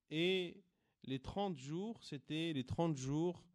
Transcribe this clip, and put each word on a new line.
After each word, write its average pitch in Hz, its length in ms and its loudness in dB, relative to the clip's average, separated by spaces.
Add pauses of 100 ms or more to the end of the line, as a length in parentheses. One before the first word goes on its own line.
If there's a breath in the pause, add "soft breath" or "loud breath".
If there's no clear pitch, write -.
et 180 520 0 (420)
les 131 160 -2
trente 190 380 -2
jours, 165 460 -6
c'était 156 480 -4
les 135 140 0
trente 165 320 2
jours 151 580 0